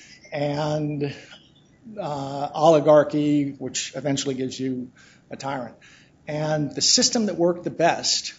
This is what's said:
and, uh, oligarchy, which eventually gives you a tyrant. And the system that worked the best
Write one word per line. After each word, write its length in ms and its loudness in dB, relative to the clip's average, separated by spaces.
and, 840 -2
uh, 540 -6
oligarchy, 1000 6
which 440 -8
eventually 380 -2
gives 260 -6
you 300 -6
a 60 -12
tyrant. 400 -8
And 460 -2
the 80 -4
system 440 2
that 100 -4
worked 280 0
the 60 -4
best 680 0